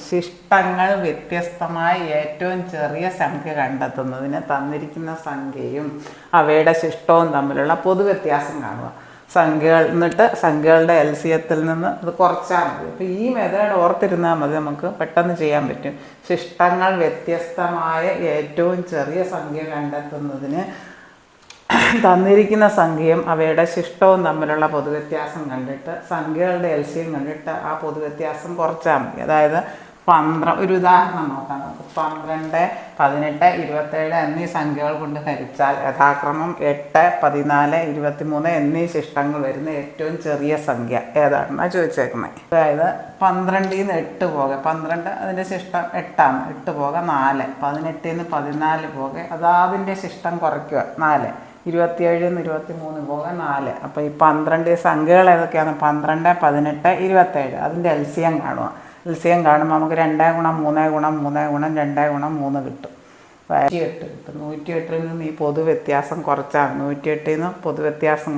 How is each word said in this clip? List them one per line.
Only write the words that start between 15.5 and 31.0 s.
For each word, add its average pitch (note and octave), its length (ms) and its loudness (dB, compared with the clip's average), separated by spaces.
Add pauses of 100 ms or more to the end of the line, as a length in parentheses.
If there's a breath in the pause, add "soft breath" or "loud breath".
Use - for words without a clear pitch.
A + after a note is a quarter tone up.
പറ്റും. C#3+ 240 -8 (340 loud breath)
ശിഷ്ടങ്ങൾ F3+ 640 2 (120)
വ്യത്യസ്തമായ E3+ 1000 -2 (300)
ഏറ്റവും E3+ 440 0 (140)
ചെറിയ D3+ 300 -2 (100)
സംഖ്യ D#3 300 -6 (100)
കണ്ടെത്തുന്നതിന് D3 920 -6 (1400 loud breath)
തന്നിരിക്കുന്ന G3+ 600 6 (120)
സംഖ്യയും E3 420 2 (120)
അവയുടെ D#3+ 300 2 (120)
ശിഷ്ടവും F#3 520 4
തമ്മിലുള്ള D#3 480 0
പൊതുവ്യത്യാസം D3 680 -4 (120)
കണ്ടിട്ട്, C3+ 400 -8 (180)
സംഖ്യകളുടെ E3+ 640 0
എൽ D3 160 0
സി E3 120 -4
എം E3 120 -6
കണ്ടിട്ട് D3+ 380 -6 (160)
ആ - 20 -2 (140)
പൊതുവ്യത്യാസം D3+ 720 -6
കുറച്ചാൽ D#3 460 0
മതി. - 200 -10
അതായത് D3+ 320 4 (500 loud breath)
പന്ത്ര-, D#3+ 540 4
ഒരു F#3 160 0
ഉദാഹരണം F3+ 560 4